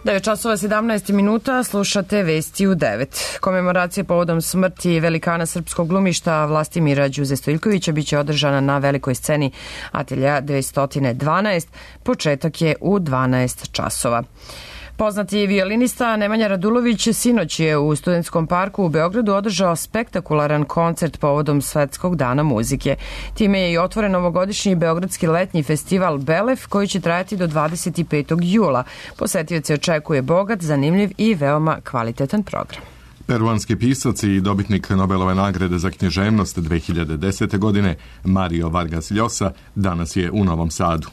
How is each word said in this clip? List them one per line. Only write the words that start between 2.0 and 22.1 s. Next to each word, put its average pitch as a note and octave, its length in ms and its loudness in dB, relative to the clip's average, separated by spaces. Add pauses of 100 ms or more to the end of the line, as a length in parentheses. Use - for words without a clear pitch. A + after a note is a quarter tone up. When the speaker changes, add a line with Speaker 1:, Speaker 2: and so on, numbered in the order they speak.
Speaker 1:
vesti D#3+ 440 0
u F#3+ 80 4
devet. C3 680 -2
Komemoracija F3+ 640 0
povodom E3+ 360 2
smrti F3+ 600 0
velikana E3 460 0
srpskog E3+ 420 -4
glumišta E3+ 560 2
Vlastimira D3+ 640 2
Đuze C3+ 280 -2
Stojiljkovića E3 560 0
biće D3 260 0
održana D3 420 0
na C#3 180 2
velikoj C#3 360 0
sceni D3 360 0 (420)
Atelja C3+ 480 0
dvestotine C#3 760 -2
dvanaest. E3 540 0 (340)
Početak D#3+ 600 -2
je D#3 180 2
u G3 180 2
dvanaest B2+ 760 0
časova. - 500 -2 (760)
Poznati G#3 500 0
violinista A3 680 2
Nemanja G#3+ 320 2
Radulović A3 640 2
sinoć G#3+ 480 2
je D#3 180 4
u D3 180 2
Studentskom E3+ 500 0
parku F#3+ 380 0
u E3+ 40 2
Beogradu F#3 440 2
održao G3 440 2
spektakularan D3+ 880 -2
koncert E3 560 -2
povodom D3 420 2
Svetskog D#3 540 -2